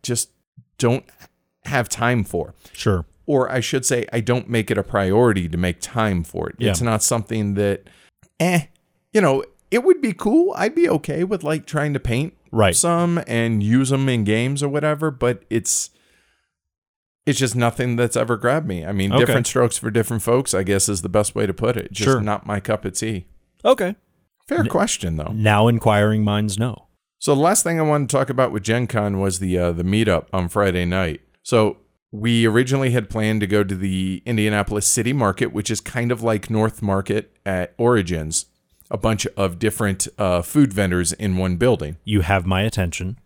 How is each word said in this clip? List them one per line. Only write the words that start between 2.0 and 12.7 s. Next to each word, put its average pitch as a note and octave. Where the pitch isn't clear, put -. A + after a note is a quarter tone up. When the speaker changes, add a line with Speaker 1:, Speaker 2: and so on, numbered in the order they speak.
Speaker 1:
for. E2
Speaker 2:
Sure. F#2
Speaker 1:
Or C3+
I B2+
should C3
say, A#2+
I A#2+
don't A#2+
make A2+
it G2+
a G2+
priority G2
to E2
make F2
time G#2
for -
it. -
Speaker 2:
Yeah. A2+
Speaker 1:
It's F2
not A2+
something G#2+
that, G2+
eh, E3+
you G#3+
know, C3+
it A#3+
would F4+
be A3
cool. D#4+
I'd A#3
be E4+
okay D#3
with, F#3+
like, D3+
trying D3
to C3
paint B2+
Speaker 2:
Right. G#2